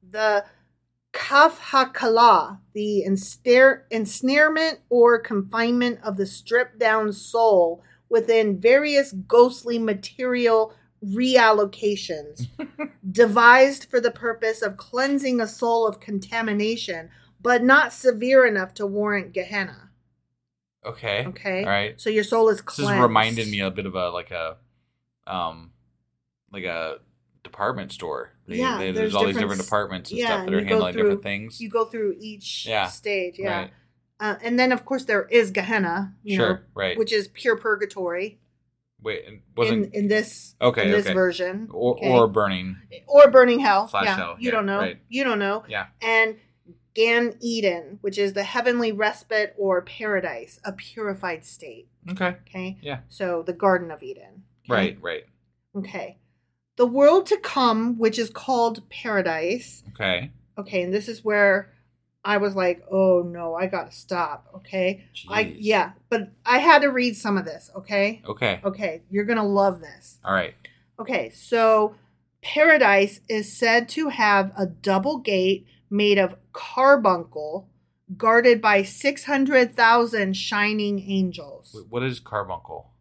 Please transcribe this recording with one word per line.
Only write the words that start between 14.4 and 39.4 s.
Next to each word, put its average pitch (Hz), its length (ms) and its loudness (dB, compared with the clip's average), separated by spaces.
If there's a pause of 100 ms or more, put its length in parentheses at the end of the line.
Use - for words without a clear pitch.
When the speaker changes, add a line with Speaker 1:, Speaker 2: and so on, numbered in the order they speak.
Speaker 1:
of 196 140 -6
cleansing 269 640 -4
a 220 60 -2
soul 233 400 0
of 214 140 -4
contamination, 208 1080 -6 (300)
but 240 220 2
not 277 300 4
severe 254 540 4
enough 190 280 -2
to 208 120 -8
warrant 202 460 -4
Gehenna. 185 580 -8 (960)
Speaker 2:
Okay. 113 420 -6
Speaker 1:
Okay. 185 360 -6
Speaker 2:
All 208 80 -4
right. 101 300 -4
Speaker 1:
So 220 100 -4
your 214 140 0
soul 226 240 2
is 196 100 2
Speaker 2:
This - 40 -14
Speaker 1:
cleansed. 135 320 -2
Speaker 2:
is 120 60 2
reminding 110 500 2
me 101 100 -4
a 95 100 -2
bit 95 160 -10
of 92 80 -10
a, 90 160 -4
like 87 200 -10
a, 82 260 -10 (680)
um, 82 460 -8 (800)
like 98 120 -14
a 82 340 -8 (460)
department 101 480 -8
store. 76 400 -12 (140)
They, 220 120 -10
Speaker 1:
Yeah, 247 200 -4
Speaker 2:
they, 185 80 -6
Speaker 1:
there's - 100 -4
Speaker 2:
there's 214 180 -4
all 202 120 2
these - 100 -2
Speaker 1:
different 107 140 -2 (100)
Speaker 2:
different - 60 -4
departments 101 440 -4
and - 80 -8
Speaker 1:
yeah, 240 80 -4
Speaker 2:
stuff - 140 -2
that 185 60 -8
Speaker 1:
and 98 80 -4
Speaker 2:
are 98 40 0
Speaker 1:
you 104 60 -4
go - 60 -8
Speaker 2:
handling - 240 0
different 101 280 -2
Speaker 1:
through, - 0 -
Speaker 2:
things. 101 380 -10
Speaker 1:
you 226 100 -12
go 220 140 -2
through 220 360 -6
each 208 460 -14
Speaker 2:
Yeah. 104 220 -2
Speaker 1:
stage, 190 500 -6
yeah. 196 220 -6
Speaker 2:
Right. 185 100 -12 (500)
Speaker 1:
Uh, 214 220 -4
and 240 160 -2
then, 254 120 4
of 247 140 -2
course, 262 200 -4
there 208 240 0
is 220 220 4
Gehenna, 190 720 -2
you 202 140 -4
Speaker 2:
Sure, - 180 2
Speaker 1:
know, 185 40 -8 (160)
Speaker 2:
right. 98 240 -4
Speaker 1:
which 220 140 -2
is 202 160 -2
pure 226 280 -2
purgatory. 196 840 -6 (640)
Speaker 2:
Wait, 104 240 -8
and 104 140 -20 (160)